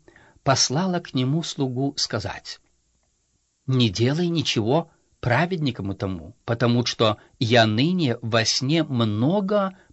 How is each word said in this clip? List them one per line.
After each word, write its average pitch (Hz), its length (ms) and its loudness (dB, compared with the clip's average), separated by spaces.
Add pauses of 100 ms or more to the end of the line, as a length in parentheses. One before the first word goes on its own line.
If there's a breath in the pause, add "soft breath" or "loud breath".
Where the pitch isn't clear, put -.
(440 soft breath)
послала 175 540 2
к - 160 -12
нему 135 280 0
слугу 135 540 -4
сказать: - 640 -6 (1040)
«Не 127 240 2
делай 139 380 0
ничего 147 640 -2 (300 soft breath)
праведникам 127 760 -2
тому, 95 480 -8
потому 120 400 0
что 110 340 0 (200 soft breath)
я 117 280 6
ныне 135 560 2
во 113 220 2
сне 147 380 0
много 131 960 0 (140 loud breath)